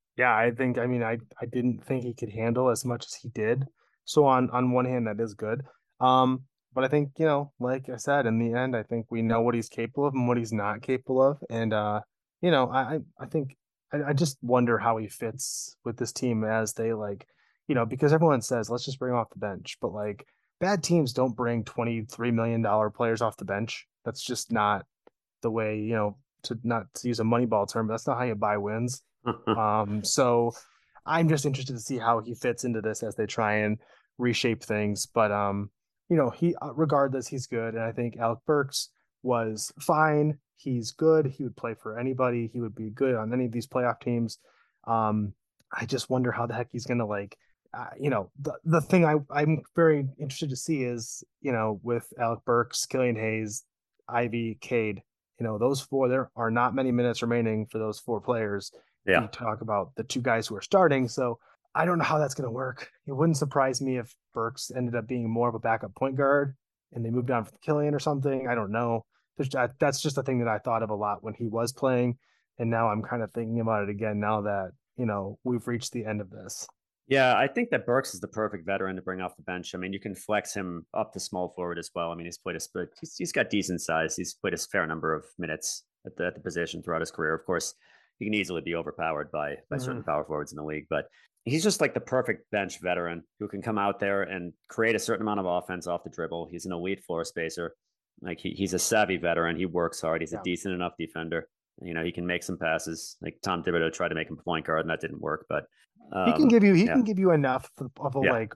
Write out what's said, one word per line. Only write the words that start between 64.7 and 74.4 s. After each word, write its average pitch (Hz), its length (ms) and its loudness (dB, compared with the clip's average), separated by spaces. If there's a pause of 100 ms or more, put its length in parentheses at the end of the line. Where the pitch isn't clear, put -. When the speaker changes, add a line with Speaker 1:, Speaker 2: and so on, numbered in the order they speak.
Speaker 1:
ended 123 220 -2
up 110 120 -4
being 120 220 -2
more 120 200 2
of 113 60 -2
a 110 40 -8
backup 113 340 -2
point 135 220 -2
guard 139 400 2 (380)
and 117 100 -4
they 113 60 -2
moved 123 200 0
on 120 140 2
from - 180 -16
Killian 147 320 2
or 143 60 0
something. 139 480 0
I 120 80 2
don't 104 160 0
know. 117 320 0 (320)
There's, 135 140 -2
that, 127 280 0
that's 143 240 2
just 143 160 -2
a 139 60 0
thing 131 160 0
that 120 80 0
I 110 120 0
thought 113 240 0
of 104 60 -2
a 107 60 -2
lot 104 260 -2
when 107 120 -8
he 117 140 -6
was 117 260 -2
playing. 123 440 2 (420)
And 117 100 0
now 113 180 2
I'm 107 140 0
kind 117 220 -4
of 104 100 -6
thinking 117 260 -4
about 110 240 2
it 101 60 -4
again 104 320 -2
now 107 200 0